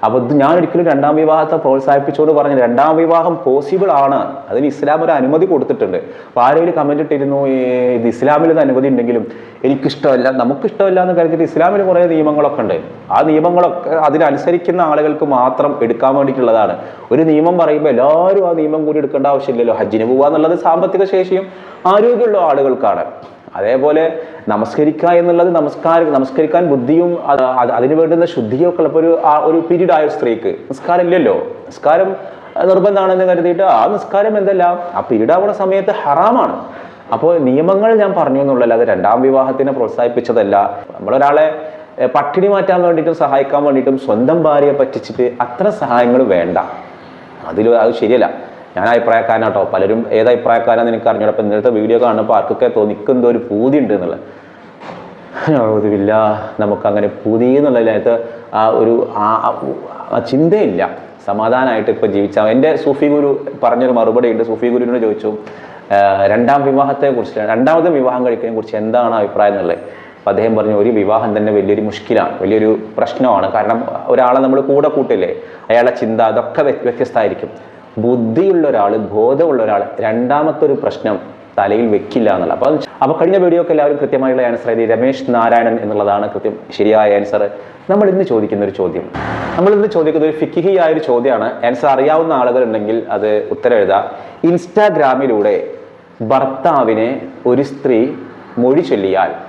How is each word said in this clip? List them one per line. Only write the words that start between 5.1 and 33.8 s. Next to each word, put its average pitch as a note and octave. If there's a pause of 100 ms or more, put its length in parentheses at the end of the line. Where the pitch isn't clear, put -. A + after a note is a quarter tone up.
അനുമതി D3+
കൊടുത്തിട്ടുണ്ട്. B2
അപ്പൊ -
ആരെങ്കിലും D#3+
കമന്റ് D3
ഇട്ടിരുന്നു, C#3
"ഈ, C3 (360)
ഇത് A#2
ഇസ്ലാമിൽ D3
ഇത് D#3+
അനുമതി C3+
ഉണ്ടെങ്കിലും A#2+ (380)
എനിക്കിഷ്ടമല്ല." C3+
നമുക്കിഷ്ടമല്ല C#3+
എന്ന് F#3
കരുതിയിട്ട് E3
ഇസ്ലാമിൽ F3
കുറേ F3+
നിയമങ്ങളൊക്കെ D3+
ഉണ്ട്. F2+ (300)
ആ B2
നിയമങ്ങളൊക്കെ D#3+
അതിനനുസരിക്കുന്ന D#3+
ആളുകൾക്ക് D3+
മാത്രം C#3
എടുക്കാൻ A#2+
വേണ്ടിയിട്ടുള്ളതാണ്. A#2+ (360)
ഒരു C#3+
നിയമം D#3+
പറയുമ്പോൾ D3+
എല്ലാവരും E3+
ആ E3+
നിയമം D#3
കൂടി D3+
എടുക്കേണ്ട C#3
ആവശ്യമില്ലല്ലോ. A#2+
ഹജ്ജിന് A2
പോവുക C3
എന്നുള്ളത് D#3+
സാമ്പത്തിക F3+
ശേഷിയും F#3+ (400)
ആരോഗ്യമുള്ള G#3+
ആളുകൾക്കാണ്. C#3 (520)
അതേപോലെ C#3+ (300)
നമസ്കരിക്കുക D3
എന്നുള്ളത് F3
നമസ്കാരം, D#3+
നമസ്കരിക്കാൻ C#3
ബുദ്ധിയും D3+
അത്, C#3
അത്, B2+
അതിന് B2
വേണ്ടുന്ന E3
ശുദ്ധിയും C3+
ഒക്കെ F3
ഉള്ളപ്പോൾ D#3
ഒരു, E3
ആ D3+
ഒരു D#3+
പീരീഡ് F3
ആയ D#3
ഒരു D3
സ്ത്രീക്ക് A2+
നിസ്കാരം -
ഇല്ലല്ലോ. E3+ (320)
നിസ്കാരം F3+ (480)
നിർബന്ധമാണെന്ന് F#3+
കരുതിയിട്ട് F3
ആ C3